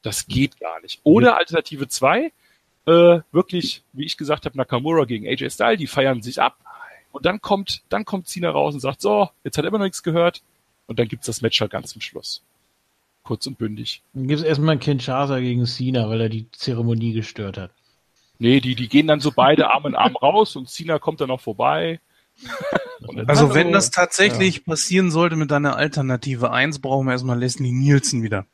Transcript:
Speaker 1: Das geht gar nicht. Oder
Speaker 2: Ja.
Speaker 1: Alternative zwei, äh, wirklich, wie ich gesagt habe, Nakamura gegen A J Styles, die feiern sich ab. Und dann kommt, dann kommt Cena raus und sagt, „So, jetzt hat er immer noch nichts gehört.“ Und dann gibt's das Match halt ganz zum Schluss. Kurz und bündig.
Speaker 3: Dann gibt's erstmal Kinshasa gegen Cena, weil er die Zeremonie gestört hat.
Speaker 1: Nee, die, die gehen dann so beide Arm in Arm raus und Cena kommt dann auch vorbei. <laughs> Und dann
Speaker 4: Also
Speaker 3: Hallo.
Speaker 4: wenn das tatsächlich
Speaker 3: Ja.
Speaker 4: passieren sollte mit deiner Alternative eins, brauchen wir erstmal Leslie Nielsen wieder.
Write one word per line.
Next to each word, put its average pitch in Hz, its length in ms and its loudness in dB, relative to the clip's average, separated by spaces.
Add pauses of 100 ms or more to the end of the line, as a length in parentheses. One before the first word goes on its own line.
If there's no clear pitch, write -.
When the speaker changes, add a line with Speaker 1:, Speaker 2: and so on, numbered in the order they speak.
Speaker 1:
Das - 260 -8
geht 135 320 -2
gar 82 220 -10
nicht. - 220 -18
Oder 226 280 8
Speaker 2:
Ja. - 60 2
Speaker 1:
Alternative 151 500 -4
zwei, 208 460 0 (540)
äh, 170 320 8 (120)
wirklich, 170 520 -2 (100)
wie 135 120 -10
ich - 120 -10
gesagt 147 280 -4
habe, 131 120 -8
Nakamura 135 480 0
gegen 113 220 -8
A - 40 -4
J 135 200 -4
Styles, 113 280 2
die 143 80 -6
feiern 135 340 0
sich 120 200 -6
ab. - 160 0 (560)
Und - 120 -12
dann 196 160 0
kommt, - 480 -4
dann 208 160 -4
kommt 185 220 -8
Cena 175 240 -4
raus 147 220 0
und 139 80 -8
sagt, 131 200 -6
„So, 208 280 0 (140)
jetzt - 140 -6
hat 151 80 -2
er 180 40 -2
immer 214 100 -2
noch 196 60 0
nichts - 180 -8
gehört.“ 170 380 0 (460)
Und 117 120 -4
dann 117 80 2
gibt's - 200 -10
das 113 140 -6
Match 113 200 0
halt 107 100 -2
ganz 90 200 -10
zum - 100 -18
Schluss. - 400 -14 (840)
Kurz - 240 -8
und 131 100 -12
bündig. 110 440 -8 (120)
Speaker 3:
Dann 131 140 -6
gibt's 151 160 -2
erstmal 156 340 2
Kinshasa 135 600 -2
gegen 123 260 0
Cena, 123 440 -2
weil 113 120 -2
er 110 80 0
die 110 220 -8
Zeremonie 117 640 -2
gestört 104 440 -8
hat. 92 140 -14 (680)
Speaker 1:
Nee, 123 220 6
die, 127 140 -4
die 117 140 -6
gehen 151 180 6
dann 151 120 4
so 143 120 0
beide 131 380 4
Arm 139 160 0
in 139 100 -4
Arm - 200 2
raus 196 400 2
und 127 140 -12
Cena 160 300 -4
kommt 156 220 -4
dann 131 100 -2
auch 127 100 -4
vorbei. 156 580 -2 (380)
<laughs> 508 680 -8
Und - 120 -12
dann 113 100 -4
Speaker 4:
Also 147 180 6
Speaker 3:
Hallo. 131 100 2
Speaker 4:
wenn 170 160 4
das 190 200 2
tatsächlich 190 680 2
Speaker 3:
Ja. - 60 -20
Speaker 4:
passieren 180 460 0
sollte 165 240 2
mit 151 160 -2
deiner 143 240 2
Alternative 131 760 -2
eins, 135 280 0
brauchen 135 280 -2
wir 127 60 0
erstmal 127 260 -2
Leslie 123 320 -2
Nielsen 135 520 2
wieder. 101 300 -4